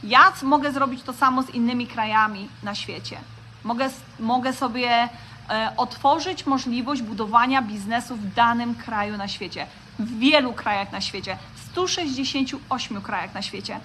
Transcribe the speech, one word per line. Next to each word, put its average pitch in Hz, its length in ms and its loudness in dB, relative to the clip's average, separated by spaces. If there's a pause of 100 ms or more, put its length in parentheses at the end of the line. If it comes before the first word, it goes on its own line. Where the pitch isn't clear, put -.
Ja 254 280 8
s-, - 120 -10
mogę 285 280 4
zrobić 269 320 -2
to 254 100 -8
samo 262 300 2
z 254 60 -6
innymi 240 380 0
krajami 214 600 0 (140)
na 202 120 -6
świecie. - 420 -10 (460)
Mogę 240 220 0
s-, 262 160 -6 (180)
mogę 247 340 2
sobie, 240 560 2 (400)
e, 220 280 0
otworzyć 294 680 2
możliwość 262 560 0
budowania 226 600 4
biznesu 220 540 -4
w 208 180 -6
danym 240 420 2
kraju 208 420 -4
na 202 100 -6
świecie, 180 400 -8 (320)
w 226 200 -4
wielu 262 340 6
krajach 202 380 -2
na 196 100 -6
świecie, 190 360 -8 (180)
w - 160 -16
stu 359 160 0
sześćdziesięciu 269 720 -2 (100)
ośmiu 233 320 -4
krajach 190 320 -6
na 202 80 -8
świecie 202 440 -8